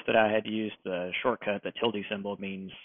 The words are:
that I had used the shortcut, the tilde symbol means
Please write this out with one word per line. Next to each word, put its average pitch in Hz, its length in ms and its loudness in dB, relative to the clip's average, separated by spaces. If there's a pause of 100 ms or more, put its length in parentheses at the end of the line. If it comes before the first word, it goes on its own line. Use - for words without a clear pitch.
that 113 100 4
I 110 140 8
had 107 160 2
used 107 380 -2
the 90 260 -2 (120)
shortcut, 107 400 0
the 90 100 -6
tilde 104 380 0
symbol 101 280 -4
means 95 320 -8 (140)